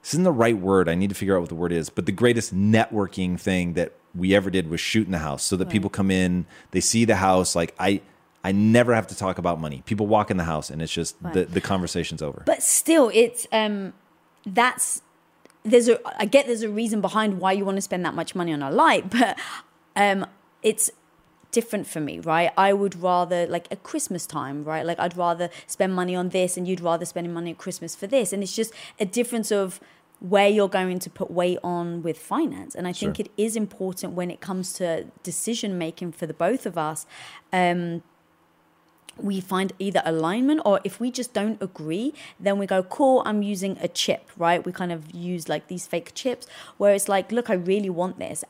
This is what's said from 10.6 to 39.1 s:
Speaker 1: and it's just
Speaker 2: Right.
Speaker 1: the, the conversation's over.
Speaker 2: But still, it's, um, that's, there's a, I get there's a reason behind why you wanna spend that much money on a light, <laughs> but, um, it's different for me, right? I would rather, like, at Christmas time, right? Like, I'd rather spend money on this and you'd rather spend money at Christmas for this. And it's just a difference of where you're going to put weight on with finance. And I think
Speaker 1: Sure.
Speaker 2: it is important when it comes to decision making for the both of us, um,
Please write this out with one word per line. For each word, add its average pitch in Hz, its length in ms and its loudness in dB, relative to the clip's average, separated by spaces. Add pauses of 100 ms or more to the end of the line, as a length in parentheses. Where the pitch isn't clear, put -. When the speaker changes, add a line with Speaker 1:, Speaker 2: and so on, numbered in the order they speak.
Speaker 1:
and 78 120 -8
it's 78 100 -6
just 85 300 -4
Speaker 2:
Right. - 120 -8
Speaker 1:
the, 90 120 4
the 87 140 -2
conversation's 87 640 -2
over. 69 220 -8
Speaker 2:
But - 180 0
still, 302 520 4
it's, - 380 2
um, 208 420 -2 (500)
that's, 233 580 0 (640)
there's 233 240 6
a, 233 100 6 (220)
I 214 60 0
get 269 220 6
there's 226 140 -2
a 226 60 -2
reason 214 320 -2
behind 196 380 0
why 185 140 2
you 196 120 0
wanna 196 160 -2
spend 180 240 -4
that 151 100 -4
much 165 200 -6
money 175 180 -2
on 147 100 -4
a 135 80 -4
light, 226 400 4
<laughs> - 0 -
but, 233 280 2 (560)
um, 202 320 2 (360)
it's - 280 0 (640)
different 208 340 -2
for - 140 -8
me, 135 180 -6
right? 165 380 2
I 196 160 6
would 196 280 0
rather, 175 460 0
like, 170 240 -4
at - 140 -10
Christmas - 420 -6
time, 143 380 -8
right? 156 200 -4
Like, 165 140 -4
I'd 175 180 -2
rather 175 320 0 (200)
spend 190 260 0
money 180 220 -2
on 180 140 -2
this 180 260 0
and 180 100 -4
you'd 180 140 -2
rather 170 260 -2
spend 175 260 -8
money 170 200 -8
at 156 60 -16
Christmas 170 360 -10
for - 140 -10
this. 226 240 0
And 202 100 -2
it's 185 140 -8
just 220 160 -2 (260)
a 214 60 -2
difference 226 480 -2
of 196 260 0 (400)
where 196 300 4
you're 202 200 4
going 185 320 -2
to - 100 -10
put - 200 -8
weight 180 320 0
on 170 400 -4
with 160 160 -4
finance. - 560 -4
And 180 140 -6
I 180 40 -4
think 196 240 -4
Speaker 1:
Sure. 208 100 -4
Speaker 2:
it - 100 -20
is 220 180 0
important 190 600 -6
when 180 160 -4
it - 100 -12
comes 185 340 -6
to 165 300 -2 (180)
decision 214 540 -4
making 165 360 -6
for 170 140 -10
the 156 80 -8
both 202 300 0
of 170 140 -8
us, 151 280 -4 (460)
um, 175 500 0 (1200)